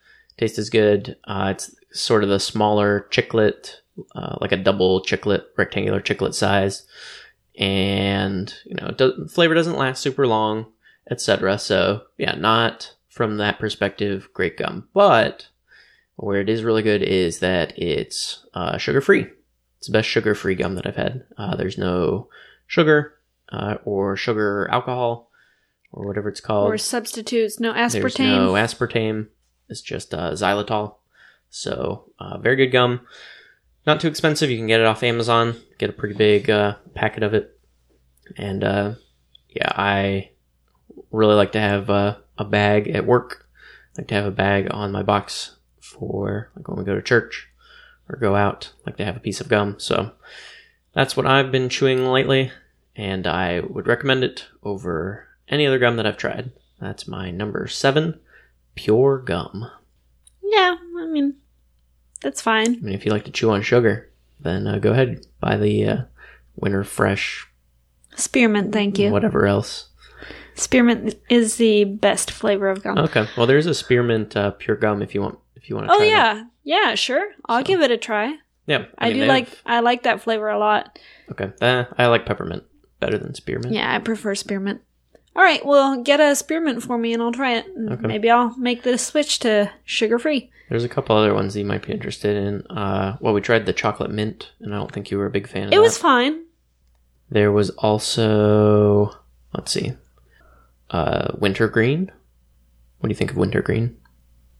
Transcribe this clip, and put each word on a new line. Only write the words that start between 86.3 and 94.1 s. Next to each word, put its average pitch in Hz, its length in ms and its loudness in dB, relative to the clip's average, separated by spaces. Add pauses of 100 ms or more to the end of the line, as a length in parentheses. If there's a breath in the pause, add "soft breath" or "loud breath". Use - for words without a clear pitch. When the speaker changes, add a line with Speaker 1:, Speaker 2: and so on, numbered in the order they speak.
Speaker 2:
spearmint 302 480 -2
for 240 140 -4
me 233 160 0
and 233 100 0
I'll 233 80 0
try 254 260 -2
it. 226 100 -6 (100)
And 220 160 -6
Speaker 1:
Okay. 226 140 -4
Speaker 2:
maybe 214 240 2
I'll 240 260 4
make 247 260 -2
the 254 140 2
switch - 440 -2
to 208 300 2 (140)
sugar-free. 240 640 0 (200 soft breath)
Speaker 1:
There's 117 140 0
a 120 40 -4
couple 120 260 0
other 107 200 6
ones 101 200 0
that 104 60 -4
you 101 60 -4
might 104 200 -4
be - 60 -6
interested 107 440 -4
in. 101 320 -4
Uh, 98 520 -4
well, 110 140 0
we 104 80 2
tried 110 240 2
the 92 80 0
chocolate - 360 -4
mint, 107 400 -6 (100)